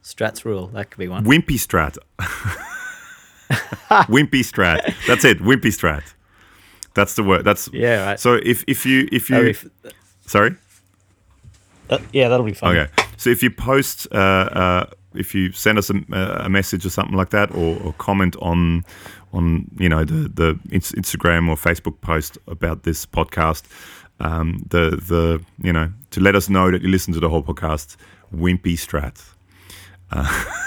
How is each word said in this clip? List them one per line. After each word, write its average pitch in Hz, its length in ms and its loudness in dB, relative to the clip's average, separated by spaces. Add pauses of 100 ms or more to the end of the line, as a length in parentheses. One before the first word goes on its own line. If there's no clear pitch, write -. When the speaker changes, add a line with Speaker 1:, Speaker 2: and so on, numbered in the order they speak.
Speaker 1:
Strats - 420 -8
rule. 95 240 -6
That 101 220 -10
could - 80 -18
be 90 100 -8
one. 92 160 -4
Speaker 2:
Wimpy 143 320 4
strat. 80 420 -2 (200)
<laughs> - 0 - (1900)
Wimpy 135 360 4
strat. 85 500 0 (120)
That's 123 180 4
it. 113 160 6
Wimpy 110 320 2
strat. 76 300 -2 (920)
That's 196 200 2
the 110 80 -2
word. 95 220 2
That's - 280 2
Speaker 1:
Yeah, 117 340 0
right. 101 140 -4
Speaker 2:
so 123 140 4
if, 117 320 0
if - 200 -4
you, 131 260 2
if 127 180 -2
you, 127 60 2
Speaker 1:
Oh, 123 80 6
if 110 240 -2 (580)
Speaker 2:
sorry? 107 300 2 (1300)
Speaker 1:
Uh, 135 80 0 (140)
yeah, 131 160 4
that'll 123 180 2
be 101 80 -4
fun. 87 220 2
Speaker 2:
Okay. 73 160 0 (240)
So - 140 2
if 120 120 2
you 123 80 2
post, 135 600 -2
uh, - 40 -4
uh, 92 720 2 (280)
if - 200 -8
you 92 180 0
send 107 260 0
us 98 120 0
a, 98 40 0 (180)
a 92 360 -4
message 95 360 0
or 92 60 -6
something - 260 -4
like 95 140 0
that, 104 240 2
or, 82 280 -2
or 82 120 -6
comment 95 460 0
on 85 440 0 (480)
on, 85 340 -2 (120)
you 92 100 2
know, 80 160 2
the, 78 240 -2
the 82 300 0 (120)
ins-, - 220 -4
Instagram 85 560 0
or 80 80 0
Facebook 85 440 -4
post 78 460 -4
about 82 380 -6
this - 220 -4
podcast, 80 580 -2 (560)
um, 82 500 -2
the, 82 200 4 (160)
the, 82 360 0 (200)
you 90 100 0
know, 80 180 0 (200)
to - 100 -4
let 98 140 6
us 98 140 2
know 92 220 4
that 90 120 0
you 90 60 0
listen 95 260 0
to 80 60 -4
the 82 80 2
whole 80 140 0
podcast, 78 540 -6 (380)
Wimpy 90 400 0
Strat. - 480 -8 (880)
Uh, 71 140 -4 (420)